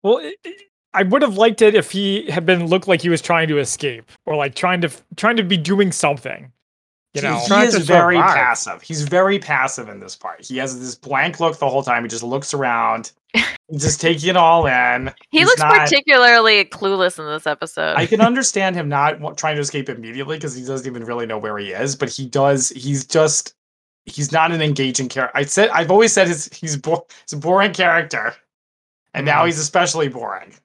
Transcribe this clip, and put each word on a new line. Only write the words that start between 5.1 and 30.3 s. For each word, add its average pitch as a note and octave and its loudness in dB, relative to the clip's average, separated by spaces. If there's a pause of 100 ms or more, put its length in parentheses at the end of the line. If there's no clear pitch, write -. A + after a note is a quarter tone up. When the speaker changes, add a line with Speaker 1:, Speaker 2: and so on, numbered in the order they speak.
Speaker 1:
trying A#3 0
to G#3+ 0
be F#3 0
doing F#3 0
something. C3+ -6 (640)
You C#3+ -6
Speaker 2:
He, C#3+ -4
Speaker 1:
know? A#2+ -2
Speaker 2:
he A#2+ -4
Speaker 3:
Trying G#3 6
Speaker 2:
is A3 2
Speaker 3:
to F#3+ 2
Speaker 2:
very E3+ 4
Speaker 3:
survive. E3+ 4
Speaker 2:
passive. A#2+ -2
He's D3+ -8
very F#3 2
passive C3 -4
in G2+ -18
this F#2+ -18
part. - -14
He B2+ -10
has C3 -6
this B2+ -12
blank C#3+ -4
look D#3+ 0
the C#3 0
whole C3+ 0
time. A#2+ 0
He A2+ -8
just A2+ -8
looks C3+ -6
around. A2+ -2 (220)
Speaker 4:
<laughs> - - (360)
Speaker 2:
He's D3 -6
just - -2
taking E3 0
it F#3 0
all E3+ 6
in. B2+ 0 (160)
Speaker 4:
He D#4 2
Speaker 2:
He's F4+ 6
Speaker 4:
looks B4 4
Speaker 2:
not A4+ 4 (140)
Speaker 4:
particularly A#3+ 6
clueless F#3+ -2
in D#3 -12
this D3+ -6
episode. D#3 -4
Speaker 2:
I E3 2
can G#3 0
understand A3+ 2
him D#3 -6
not D3 0
wa-, D3+ -8
trying D#3 -4
to D3 -4
escape C#3 -6
immediately B2+ -10
'cause C#3+ -10
he B2+ -14
doesn't C3 -8
even A#2+ -10
really A#2+ -6
know A2 -8
where G#2+ -8
he G2+ -8
is, B2+ -6
but C3+ -6
he C3+ -10
does, C#3 0
he's C3+ -6
just, - 2 (520)
he's C#3+ -8
not D#3+ 2
an D#3+ -2
engaging C#3 -2
char-, B2+ -6
I C#3+ -2
said, G3+ 0
I've E3 0
always A3 4
said F#3+ 4
his, E3 -4
he's D#3 -8
bo-, D#3+ -4 (180)
he's - -14
a D#3 -10
boring F3+ 2
character. E3 -2 (800)
And C3+ -4
now D3+ 4
Speaker 1:
Mm. - 4
Speaker 2:
he's D#3 -2
especially D#3+ 0
boring. G#2 -12 (120)